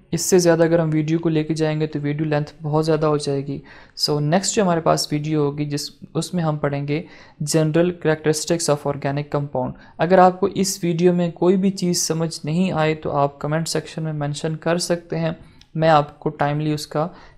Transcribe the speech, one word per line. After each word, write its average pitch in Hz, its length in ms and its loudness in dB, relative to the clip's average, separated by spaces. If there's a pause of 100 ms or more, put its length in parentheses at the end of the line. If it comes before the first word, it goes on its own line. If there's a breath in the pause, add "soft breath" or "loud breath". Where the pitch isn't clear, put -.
(120)
इससे 175 260 2
ज़्यादा 165 260 6
अगर 170 160 4
हम 160 100 0
वीडियो 156 280 0
को 165 100 0
लेके 160 260 0
जाएंगे 156 320 0
तो 151 140 -6
वीडियो 147 280 -2
लेंथ 147 340 -2
बहुत 156 220 0
ज़्यादा 156 220 2
हो 151 120 2
जाएगी। 143 420 -4 (380 loud breath)
So 151 220 0
नेक्स्ट 165 340 0
जो 226 100 4
हमारे 170 160 2
पास 156 320 0
वीडियो 151 320 0
होगी, 143 200 -2
जिस, 143 260 -6 (240)
उसमें 165 280 -4
हम 156 160 0
पढ़ेंगे 143 460 -4 (400 loud breath)
general 160 480 2 (120)
characteristics 156 640 0
of 143 160 0
organic 143 480 -4
compound। 139 380 -4 (280 loud breath)
अगर 180 200 6
आपको 180 280 4
इस 190 360 -4
वीडियो 175 280 4
में 175 200 0
कोई 180 240 2
भी 196 160 2
चीज़ 175 260 -2
समझ 160 460 -4
नहीं 165 280 0
आए 156 220 0
तो 156 160 -6
आप 143 320 0
कमेंट 156 260 -2
सेक्शन - 340 -6
में 156 120 -4
मेंशन 147 400 -4
कर 165 240 -2
सकते 170 380 -4
हैं, 165 200 -2 (400 loud breath)
मैं 160 120 4
आपको 151 420 2
टाइमली 151 440 -2
उसका 151 340 -4 (300 loud breath)